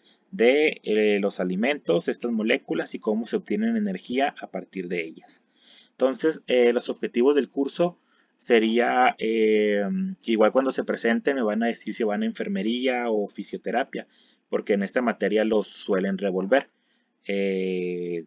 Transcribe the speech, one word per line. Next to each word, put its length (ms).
de, 520
eh, 380
los 180
alimentos, 680
estas 240
moléculas 600
y 40
cómo 280
se 100
obtienen 400
energía 640
a 100
partir 380
de 160
ellas. 380
Entonces, 560
eh, 260
los 160
objetivos 460
del 160
curso 480
sería, 840
eh, 680
igual 260
cuando 220
se 100
presente 520
me 80
van 200
a 40
decir 280
si 100
van 180
a 40
enfermería 840
o 180
fisioterapia, 800
porque 240
en 100
esta 200
materia 420
los 240
suelen 500
revolver. 500
Eh, 1000